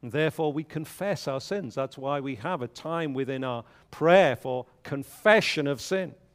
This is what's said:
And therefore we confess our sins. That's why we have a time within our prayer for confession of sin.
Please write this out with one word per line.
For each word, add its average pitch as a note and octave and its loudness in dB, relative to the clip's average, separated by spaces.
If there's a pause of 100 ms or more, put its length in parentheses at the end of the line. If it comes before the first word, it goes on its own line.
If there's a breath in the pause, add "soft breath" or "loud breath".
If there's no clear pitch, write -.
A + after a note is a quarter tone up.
And A#2 -12
therefore D3+ 0
we D#3 -4
confess D#3+ -6
our C3+ -4
sins. F#3+ -6
That's C3+ -6
why C#3 -4
we C3+ -6
have D3 -6
a A#2+ -6
time D#3+ -6
within C3 -4
our A#2+ -6 (260 soft breath)
prayer D#3+ 6
for B2+ -6 (180)
confession D3+ 2
of C#3+ -2
sin. F#3 -4 (200)